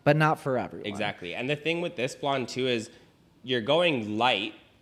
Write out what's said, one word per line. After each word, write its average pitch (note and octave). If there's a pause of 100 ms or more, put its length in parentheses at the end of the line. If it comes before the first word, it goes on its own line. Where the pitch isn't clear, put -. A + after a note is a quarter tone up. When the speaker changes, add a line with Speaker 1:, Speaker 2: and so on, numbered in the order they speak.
Speaker 1:
but D3
not D#3
for C3
everyone. G2
Speaker 2:
Exactly. G2+
And A#2+
the D3
thing E3
with F3
this C3
blonde, C3+
too, B2+
is A#2 (520)
you're B2+
going B2+
light A2+ (280)